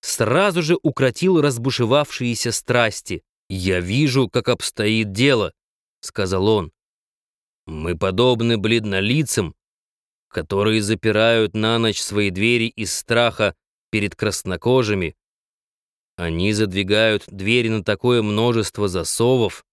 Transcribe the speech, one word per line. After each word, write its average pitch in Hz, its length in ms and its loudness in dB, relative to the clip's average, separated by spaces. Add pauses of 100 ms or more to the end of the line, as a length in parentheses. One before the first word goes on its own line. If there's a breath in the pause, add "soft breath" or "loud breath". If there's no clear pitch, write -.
сразу 165 600 0
же 160 200 0
укротил 156 580 2
разбушевавшиеся 123 1120 0
страсти. 113 720 -2 (260)
"Я 92 320 0
вижу, 123 480 2
как - 200 0
обстоит 110 640 0
дело", — 110 400 2 (480)
сказал 95 480 0
он. 104 240 0 (960)
Мы 80 300 -6
подобны 117 640 0
бледнолицам, 107 960 -2 (760)
которые 104 540 0
запирают 110 720 2
на 110 240 0
ночь 110 220 0
свои 101 300 -2
двери 113 360 0
из 110 280 -6
страха 117 600 0 (360)
перед 101 240 -2
краснокожими. 101 1000 -2 (1000)
Они 87 360 -2
задвигают 104 760 0
двери 110 420 0
на 107 160 -2
такое 117 380 0
множество 107 680 0
засовов 110 840 0